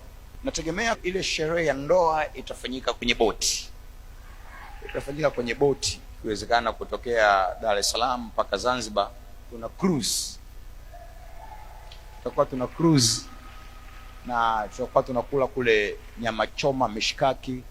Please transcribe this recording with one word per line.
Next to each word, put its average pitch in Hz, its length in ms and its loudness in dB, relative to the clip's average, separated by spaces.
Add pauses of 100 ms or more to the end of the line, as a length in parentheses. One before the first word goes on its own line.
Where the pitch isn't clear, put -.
(440)
Nategemea 170 600 -2
ile 180 200 0
sherehe 165 440 0
ya 139 60 4
ndoa 156 600 4
itafanyika 127 600 -4
kwenye 120 220 2
boti. - 540 2 (1200)
Itafanyika 143 400 0
kwenye 120 260 -2
boti, 139 440 2 (200)
ikiwezekana 113 540 2
kutokea 104 760 4 (140)
Dar 107 160 4
es 101 140 2
Salaam 123 340 0
mpaka 104 320 0
Zanzibar. 107 520 0 (400)
Tuna 117 200 -10
cruise. - 680 0 (1800)
Tutakuwa 139 280 2
tuna 127 220 -2
cruise. 143 540 4 (1040)
Na 113 460 2
tutakuwa 127 320 2
tunakula 127 440 2
kule 107 480 4 (240)
nyama 110 280 0
choma, 131 420 2
mishikaki, 127 800 0